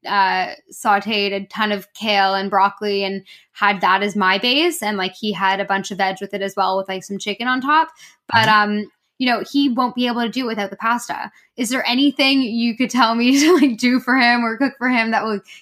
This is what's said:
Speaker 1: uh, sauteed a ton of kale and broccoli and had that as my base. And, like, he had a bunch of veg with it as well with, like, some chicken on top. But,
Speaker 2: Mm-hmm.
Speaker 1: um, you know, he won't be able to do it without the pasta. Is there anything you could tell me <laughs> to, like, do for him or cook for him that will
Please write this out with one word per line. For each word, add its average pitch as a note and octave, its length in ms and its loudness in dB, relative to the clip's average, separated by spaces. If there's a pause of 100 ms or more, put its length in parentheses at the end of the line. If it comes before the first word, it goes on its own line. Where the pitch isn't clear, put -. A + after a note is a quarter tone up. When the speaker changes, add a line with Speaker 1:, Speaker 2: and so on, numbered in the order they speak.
Speaker 1:
uh, F#3 480 0 (180)
sauteed G3+ 640 0
a G3 140 -6
ton G#3+ 240 -2
of G3 240 -6
kale G3 400 2
and G3 160 -2
broccoli G3 520 0
and F#3+ 200 -6 (300)
had G3+ 280 0
that F#3+ 220 4
as G#3 120 -2
my G3 220 2
base. C4+ 460 0
And, G#3 140 -4
like, F#3 180 -4
he G#3+ 160 -4
had F#3+ 280 0
a G3 60 -4
bunch G3 240 -2
of G3 80 -10
veg F#3+ 240 -2
with G3 140 -8
it G3 80 -6
as G3 120 -6
well F#3+ 220 0
with, F#3+ 100 -4
like, F#3+ 160 -8
some G3+ 140 -10
chicken G#3 300 -6
on B3+ 120 -2
top. D4+ 280 0 (440)
But, A3+ 160 4
Speaker 2:
Mm-hmm. G#3 240 4
Speaker 1:
um, G#3 200 -4 (260)
you B3+ 80 -2
know, A#3 260 0
he C#4+ 180 2
won't B3 260 -2
be B3 100 0
able A#3+ 160 -2
to A3+ 80 -2
do B3+ 160 -4
it - 40 -4
without G3+ 200 -4
the G3+ 60 -16
pasta. A3+ 560 -4 (260)
Is A3+ 120 -2
there C4 180 -2
anything C4+ 560 2
you A#3 340 -2
could B3 140 -2
tell A#3 240 2
me A#3+ 160 2
<laughs> C#4 80 4
to, D#4 160 6
like, C4 240 4
do B3 200 2
for B3+ 160 0
him A#3+ 300 4
or A3+ 120 -4
cook C4+ 200 0
for B3 120 -2
him A3+ 200 0
that G#3+ 140 0
will A3 160 -2 (220)